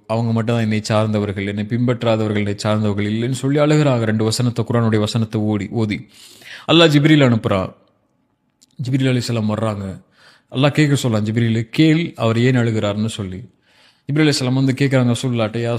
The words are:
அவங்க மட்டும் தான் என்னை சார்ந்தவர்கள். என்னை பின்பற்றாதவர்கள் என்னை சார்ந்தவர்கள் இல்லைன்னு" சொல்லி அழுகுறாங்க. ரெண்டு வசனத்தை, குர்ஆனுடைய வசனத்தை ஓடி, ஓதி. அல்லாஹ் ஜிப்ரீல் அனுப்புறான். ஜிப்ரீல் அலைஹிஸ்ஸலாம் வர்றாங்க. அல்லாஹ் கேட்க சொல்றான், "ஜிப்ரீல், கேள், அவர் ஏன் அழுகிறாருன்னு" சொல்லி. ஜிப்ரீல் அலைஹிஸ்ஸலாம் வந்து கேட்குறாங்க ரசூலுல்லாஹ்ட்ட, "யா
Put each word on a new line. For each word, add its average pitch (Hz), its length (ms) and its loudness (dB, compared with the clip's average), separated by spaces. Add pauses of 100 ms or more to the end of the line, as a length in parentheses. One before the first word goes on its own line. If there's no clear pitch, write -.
அவங்க 113 240 -2
மட்டும் 113 240 0
தான் 113 80 0
என்னை 107 180 0
சார்ந்தவர்கள். 104 680 0
என்னை 104 160 -4
பின்பற்றாதவர்கள் 113 720 0
என்னை 104 220 -2
சார்ந்தவர்கள் 107 560 -2
இல்லைன்னு" 117 180 -2
சொல்லி 135 280 -2
அழுகுறாங்க. 147 440 2
ரெண்டு 110 200 0
வசனத்தை, 113 440 0
குர்ஆனுடைய 113 320 2
வசனத்தை 107 420 -2
ஓடி, 104 300 -2
ஓதி. 107 360 -4 (600)
அல்லாஹ் 165 220 6
ஜிப்ரீல் 147 340 4
அனுப்புறான். 107 500 0 (1160)
ஜிப்ரீல் 135 180 0
அலைஹிஸ்ஸலாம் 117 480 -2
வர்றாங்க. 104 500 -6 (460)
அல்லாஹ் 135 180 2
கேட்க 139 400 2
சொல்றான், 110 140 0
"ஜிப்ரீல், 113 460 0
கேள், 160 460 2
அவர் 113 240 0
ஏன் 127 160 2
அழுகிறாருன்னு" 110 500 0
சொல்லி. 95 320 -8 (680)
ஜிப்ரீல் 151 240 2
அலைஹிஸ்ஸலாம் 127 220 -2
வந்து 135 200 2
கேட்குறாங்க 127 400 2
ரசூலுல்லாஹ்ட்ட, 117 440 -2
"யா 120 220 -2